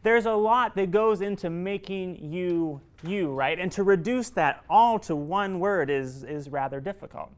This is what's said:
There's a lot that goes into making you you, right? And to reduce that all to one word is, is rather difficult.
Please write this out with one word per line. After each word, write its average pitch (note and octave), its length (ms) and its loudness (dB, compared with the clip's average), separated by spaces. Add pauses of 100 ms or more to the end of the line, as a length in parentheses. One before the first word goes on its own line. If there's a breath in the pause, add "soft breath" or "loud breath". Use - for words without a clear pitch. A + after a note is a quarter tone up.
There's A3+ 240 4
a A3+ 60 2
lot A3 440 2
that F#3+ 140 0
goes G#3+ 300 4
into G3 280 -4
making F#3 840 -6
you E3+ 480 -2 (220)
you, E3+ 300 -2
right? C3+ 260 0
And F3+ 140 -4
to G3+ 100 -4
reduce G3 480 2
that D3+ 380 0
all A3 320 6
to E3 140 -4
one F#3 460 -2
word F3+ 300 2
is, C3+ 340 -4
is C#3+ 240 -10
rather C#3 320 -4
difficult. F3 580 -12